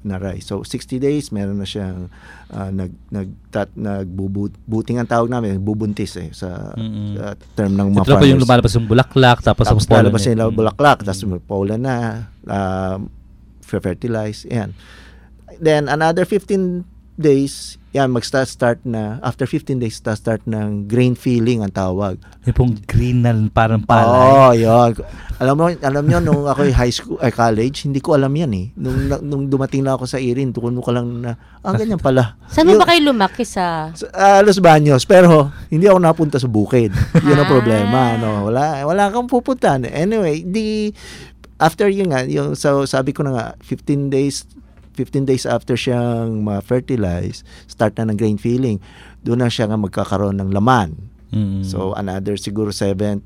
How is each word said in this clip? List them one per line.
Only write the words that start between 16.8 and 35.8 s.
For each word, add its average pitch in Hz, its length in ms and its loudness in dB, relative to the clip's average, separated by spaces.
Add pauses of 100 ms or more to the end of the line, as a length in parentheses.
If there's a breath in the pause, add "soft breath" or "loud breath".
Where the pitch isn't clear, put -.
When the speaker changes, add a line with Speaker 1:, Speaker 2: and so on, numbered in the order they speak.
Speaker 1:
days, 139 640 -2 (140)
yan, 135 180 0
magsta-start 123 720 -2
na, 110 380 -6
after - 240 -6
fifteen 143 320 -6
days, 113 220 -6
start 110 180 -6 (280)
ng 107 420 -6
grain 123 260 2
filling 120 480 0
ang 101 80 -4
tawag. 95 480 -4 (280 soft breath)
Speaker 2:
Yung 127 120 -2
pong 123 240 2
green 123 400 0
na 117 140 2 (120)
parang 113 360 2
palay. 113 260 4
Speaker 1:
Oo, 131 480 8
yun. 117 340 4 (460 loud breath)
Alam 131 180 0
mo, 160 120 0
alam 143 400 -2
nyo, 175 120 4
nung 147 260 2
ako'y 139 260 2
high 123 180 2
school, - 300 -6
ay, 127 100 0
college, 117 560 0
hindi 139 140 -2
ko 160 160 0
alam 135 160 2
yan, 147 220 -2
eh. 92 200 -4
Nung, 127 240 -6 (100)
na-, 139 140 -4
nung 143 240 -6
dumating 135 380 -2
na 135 100 0
ako 127 140 -4
sa 131 100 -8
Irin, 127 320 -2
doon 120 300 -4
ko 123 120 -6
lang 120 180 -2 (120)
na, 120 140 -8 (260 soft breath)
"Ah, 190 120 -6
ganyan 214 260 -2
pala." 131 480 0
Speaker 3:
Saan - 180 2
mo 370 80 8
Speaker 1:
Yung 427 80 8
Speaker 3:
ba 349 80 6
kayo 339 160 6
lumaki 240 380 0
sa 165 500 -4
Speaker 1:
Sa, - 180 -12
ah, 196 300 6
Los 208 180 6
Baños, 151 460 6
pero 170 460 8 (160 loud breath)
hindi 160 180 0